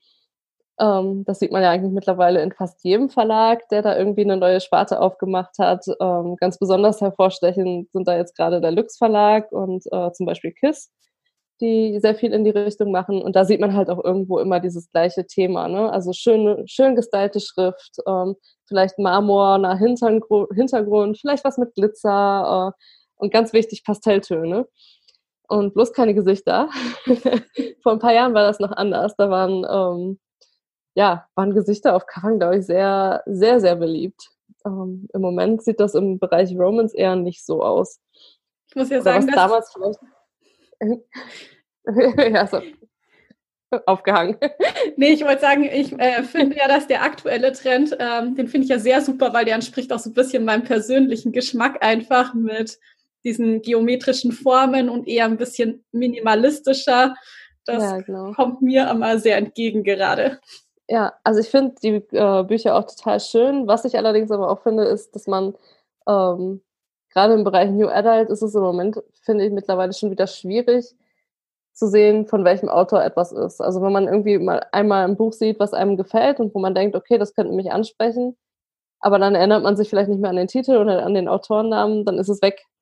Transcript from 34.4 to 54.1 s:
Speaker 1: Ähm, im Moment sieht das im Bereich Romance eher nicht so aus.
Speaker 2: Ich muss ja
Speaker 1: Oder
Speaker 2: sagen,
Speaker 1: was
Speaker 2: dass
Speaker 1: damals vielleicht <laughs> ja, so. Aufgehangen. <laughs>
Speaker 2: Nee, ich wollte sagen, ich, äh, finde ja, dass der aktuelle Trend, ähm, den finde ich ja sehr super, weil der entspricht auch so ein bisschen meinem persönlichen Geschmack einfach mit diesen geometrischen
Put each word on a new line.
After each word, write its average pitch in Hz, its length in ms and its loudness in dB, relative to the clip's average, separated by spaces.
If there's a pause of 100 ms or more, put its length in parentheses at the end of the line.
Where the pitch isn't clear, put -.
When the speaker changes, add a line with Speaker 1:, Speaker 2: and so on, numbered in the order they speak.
Speaker 1:
Ähm, 190 480 -10
im 196 80 -4
Moment 185 420 0
sieht 226 180 -2
das 202 140 0
im 190 240 0
Bereich 180 380 0
Romance 220 400 0
eher 185 200 0
nicht 180 280 -6
so 160 180 -4
aus. 113 380 -2 (680)
Speaker 2:
Ich - 80 -16
muss 262 140 -4
ja 269 100 0
Speaker 1:
Oder - 40 -2
Speaker 2:
sagen, 196 220 2
Speaker 1:
was 269 80 0
Speaker 2:
dass 190 80 4
Speaker 1:
damals 226 300 0
vielleicht 196 260 -6 (1900)
<laughs> 233 480 2
ja, 202 140 2
so. 190 140 -4 (1300)
Aufgehangen. 190 540 0
<laughs> 392 560 -4
Speaker 2:
Nee, 285 160 4
ich 302 120 0
wollte 277 160 0
sagen, 285 240 2
ich, - 340 -4
äh, 247 240 0
finde 285 340 -2
ja, 277 120 0
dass 277 180 2
der 254 160 0
aktuelle 262 500 -2
Trend, 269 460 0
ähm, 240 360 -4
den 247 140 -4
finde 269 160 0
ich 262 60 -2
ja 247 80 0
sehr 254 220 2
super, 262 320 -2
weil 233 120 2
der 220 100 -2
entspricht 240 380 -6
auch 233 60 -4
so 226 120 -12
ein 226 40 -12
bisschen 254 300 0
meinem 220 200 -2
persönlichen 233 680 0
Geschmack 247 500 -4
einfach 247 520 0
mit 220 440 -4 (460)
diesen 226 380 -2
geometrischen 240 720 0